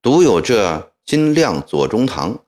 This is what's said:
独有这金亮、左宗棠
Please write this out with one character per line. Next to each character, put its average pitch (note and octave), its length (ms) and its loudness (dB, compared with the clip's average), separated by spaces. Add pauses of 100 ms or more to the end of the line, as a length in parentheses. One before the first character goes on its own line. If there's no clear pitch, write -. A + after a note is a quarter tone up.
独 D3 220 2
有 G#2 180 4
这 F#2 540 -2 (100)
金 D3+ 300 0
亮、 A2+ 320 0
左 C#2+ 220 -2
宗 A#2 180 -2
棠 E2+ 420 -6